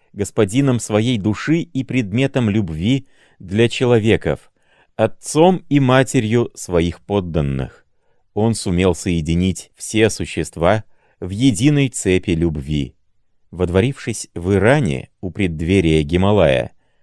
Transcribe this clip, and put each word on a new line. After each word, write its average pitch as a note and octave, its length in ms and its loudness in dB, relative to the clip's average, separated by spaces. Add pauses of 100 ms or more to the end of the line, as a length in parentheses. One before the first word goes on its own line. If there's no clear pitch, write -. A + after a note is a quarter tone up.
(120)
господином A2+ 680 0
своей A2+ 360 0
души G#2+ 440 -2
и - 220 -6
предметом B2+ 680 -2
любви G2+ 560 -2 (320)
для G#2 300 0
человеков, G#2+ 840 0 (460)
отцом D#3 720 2
и C#3+ 120 2
матерью B2+ 760 2
своих F2 460 -2
подданных. D#2 840 -4 (480)
Он A2 200 0
сумел F2+ 400 0
соединить E2+ 800 -2
все A2 360 0
существа F2 760 -2 (340)
в F2+ 120 -10
единой C#3 580 2
цепи F#2 440 0
любви». D2+ 640 -2 (560)
Водворившись F#2+ 840 -2
в F2+ 200 -2
Иране G2 560 2 (100)
у F#2 100 -8
преддверия E2 720 2
Гималая, D#2+ 680 2 (300)